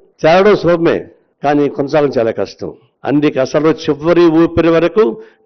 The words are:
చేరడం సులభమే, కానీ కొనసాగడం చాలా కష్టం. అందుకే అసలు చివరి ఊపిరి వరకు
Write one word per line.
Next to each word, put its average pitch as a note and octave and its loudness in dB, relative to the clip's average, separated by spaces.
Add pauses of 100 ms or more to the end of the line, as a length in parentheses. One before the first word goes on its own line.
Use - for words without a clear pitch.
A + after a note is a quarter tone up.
(260)
చేరడం F#3+ 4
సులభమే, D#3+ 0 (360)
కానీ C#3+ 0
కొనసాగడం C#3+ -2
చాలా A2+ 0
కష్టం. F#2+ -8 (320)
అందుకే C#3+ 0
అసలు D3 0
చివరి D#3+ 0
ఊపిరి E3 2
వరకు E3+ 0 (240)